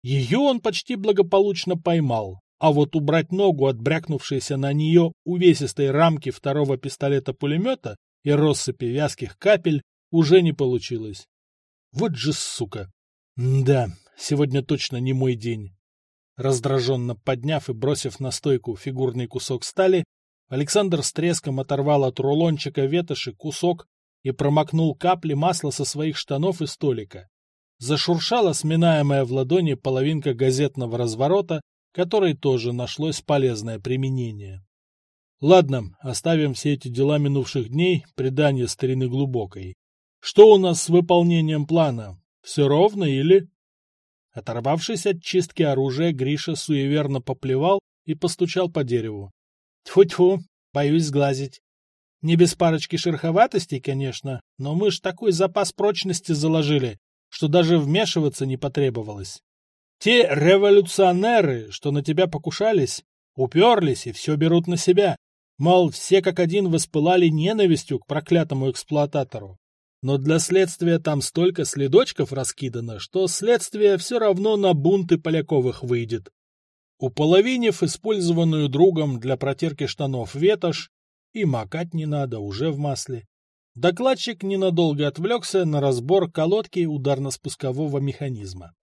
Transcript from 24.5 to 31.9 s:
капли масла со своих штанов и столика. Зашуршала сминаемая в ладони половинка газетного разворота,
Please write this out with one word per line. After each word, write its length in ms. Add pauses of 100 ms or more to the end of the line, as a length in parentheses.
капли 400
масла 360
со 140
своих 320
штанов 460
и 40
столика. 640 (500)
Зашуршала 760
сминаемая 680
в 80
ладони 420
половинка 600
газетного 640
разворота, 640 (320)